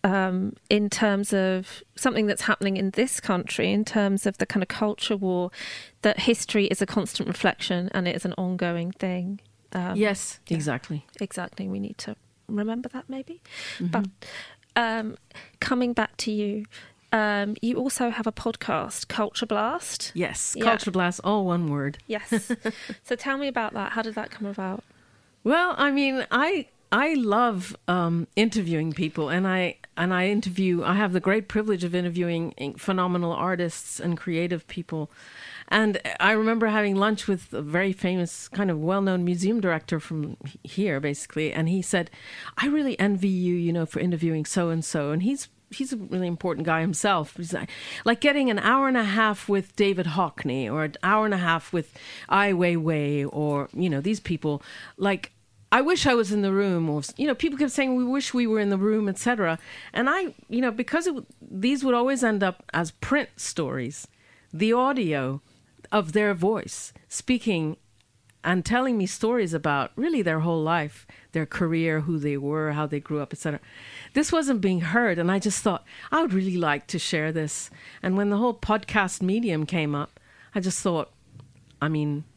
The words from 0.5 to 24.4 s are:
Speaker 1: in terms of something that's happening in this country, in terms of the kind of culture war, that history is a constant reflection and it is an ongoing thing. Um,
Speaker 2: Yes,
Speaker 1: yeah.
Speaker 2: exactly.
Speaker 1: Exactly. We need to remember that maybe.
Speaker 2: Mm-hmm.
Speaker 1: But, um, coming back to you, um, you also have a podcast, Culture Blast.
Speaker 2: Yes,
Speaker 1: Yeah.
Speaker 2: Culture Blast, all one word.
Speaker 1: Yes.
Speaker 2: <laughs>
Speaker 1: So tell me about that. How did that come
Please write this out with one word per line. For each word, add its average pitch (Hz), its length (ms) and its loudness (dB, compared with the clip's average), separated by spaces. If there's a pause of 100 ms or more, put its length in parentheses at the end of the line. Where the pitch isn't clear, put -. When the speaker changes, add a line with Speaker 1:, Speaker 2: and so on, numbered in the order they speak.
Speaker 1:
in 208 200 2
terms 202 420 0
of 190 520 0 (120)
something 220 300 2
that's 208 180 0
happening 196 340 0
in 190 140 0
this 254 280 0
country, - 520 0
in 208 140 2
terms 196 400 2
of 196 140 0
the 190 80 2
kind 190 160 -2
of 185 60 -6
culture - 460 -2
war, 180 360 0 (500)
that - 200 4
history 220 440 2
is - 160 0
a 196 60 0
constant - 420 -2
reflection 185 640 0
and 180 140 0
it 175 80 0
is - 100 -6
an 180 140 -2
ongoing 180 540 -2
thing. 185 460 -4 (340)
Um, 185 220 -4
Speaker 2:
Yes, 208 520 0
Speaker 1:
yeah. 165 100 0
Speaker 2:
exactly. 147 480 -4 (140)
Speaker 1:
Exactly. 196 480 -8
We 190 120 -4
need 208 200 -8
to 208 160 -10 (320)
remember 226 420 -4
that 254 180 -12
maybe. 269 360 -12 (340)
Speaker 2:
Mm-hmm. 180 100 -4
Speaker 1:
But, 196 180 0 (680)
um, 226 420 -2 (420)
coming 247 340 0
back 220 240 -2
to - 140 -4
you, 208 340 -2 (480)
um, 208 480 2
you 233 140 0
also 254 340 0
have 226 160 -4
a 220 60 0
podcast, - 800 -4
Culture - 360 -2
Blast. 220 680 -4
Speaker 2:
Yes, - 420 -4
Speaker 1:
Yeah. 226 60 -2
Speaker 2:
Culture 226 280 2
Blast, 180 340 0
all 202 200 2
one 175 240 0
word. 143 280 -2 (100)
Speaker 1:
Yes. 214 420 -2 (320)
Speaker 2:
<laughs> - 220 -14
Speaker 1:
So 247 140 -4
tell 269 200 -4
me 277 120 -2
about 233 240 -2
that. 202 180 -4
How 226 100 -2
did 220 140 -6
that 214 160 -6
come 208 160 -8